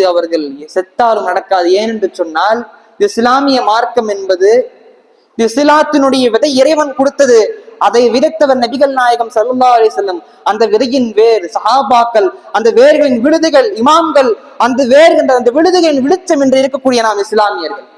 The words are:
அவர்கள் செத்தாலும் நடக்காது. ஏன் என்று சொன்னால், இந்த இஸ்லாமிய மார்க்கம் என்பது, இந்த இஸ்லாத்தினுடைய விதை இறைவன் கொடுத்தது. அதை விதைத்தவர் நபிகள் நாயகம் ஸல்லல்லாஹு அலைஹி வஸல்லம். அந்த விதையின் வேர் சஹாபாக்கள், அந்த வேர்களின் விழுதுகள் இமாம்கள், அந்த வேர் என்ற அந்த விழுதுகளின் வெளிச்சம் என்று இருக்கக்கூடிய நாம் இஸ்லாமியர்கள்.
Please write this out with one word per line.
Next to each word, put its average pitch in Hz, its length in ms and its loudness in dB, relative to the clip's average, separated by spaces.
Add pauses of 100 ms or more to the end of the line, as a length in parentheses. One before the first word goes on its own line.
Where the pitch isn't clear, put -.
(100)
அவர்கள் 165 340 -4 (300)
செத்தாலும் 202 560 -2
நடக்காது. 185 380 -2 (120)
ஏன் 220 140 -4
என்று 196 140 -4 (120)
சொன்னால், 175 400 -2 (340)
இந்த 202 180 -2
இஸ்லாமிய 254 460 0 (120)
மார்க்கம் 233 460 -2
என்பது, 190 340 0 (840)
இந்த 226 160 -2
இஸ்லாத்தினுடைய 294 760 0 (100)
விதை 294 160 0 (100)
இறைவன் 302 380 0
கொடுத்தது. 269 400 2 (480)
அதை 226 160 2 (120)
விதைத்தவர் 269 500 0
நபிகள் 269 340 -2
நாயகம் 240 380 -2
ஸல்லல்லாஹு 247 400 2
அலைஹி 220 160 2
வஸல்லம். 196 280 -6 (300)
அந்த 214 120 -2 (100)
விதையின் 240 360 0 (100)
வேர் 220 280 2 (100)
சஹாபாக்கள், 233 720 0 (280)
அந்த 226 120 0 (100)
வேர்களின் 285 460 4
விழுதுகள் 311 440 2 (140)
இமாம்கள், 294 480 2 (360)
அந்த 247 140 -2 (120)
வேர் 320 280 6
என்ற 262 200 0
அந்த 233 160 0
விழுதுகளின் 320 500 2
வெளிச்சம் 320 380 -2
என்று 262 180 2
இருக்கக்கூடிய 269 460 -2
நாம் 202 180 -4
இஸ்லாமியர்கள். 190 600 -4 (120)